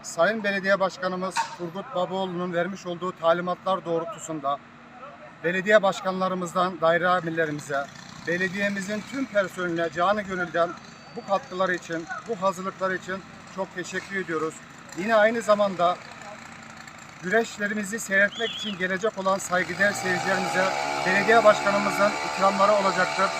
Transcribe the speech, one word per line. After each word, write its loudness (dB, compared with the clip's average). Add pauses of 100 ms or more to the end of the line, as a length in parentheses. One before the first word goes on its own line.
Sayın 2
Belediye 2
Başkanımız -2 (220)
Turgut -8
Babaoğlu'nun -2
vermiş -2
olduğu -6
talimatlar 0
doğrultusunda -4 (840)
belediye 4
başkanlarımızdan 0
daire 4
amirlerimize, 0 (420)
belediyemizin -2
tüm -4
personeline -2
canı 2
gönülden 0 (460)
bu -10
katkıları 0
için, -6 (240)
bu -6
hazırlıklar -2
için -6 (400)
çok -6
teşekkür -8
ediyoruz. -4 (440)
Yine 2
aynı 6
zamanda 2 (1300)
güreşlerimizi -2
seyretmek 0
için -6
gelecek 0
olan 2
saygıdeğer 0
seyircilerimize 0 (420)
belediye 6
başkanımızın 4 (220)
ikramları 4
olacaktır. 2 (100)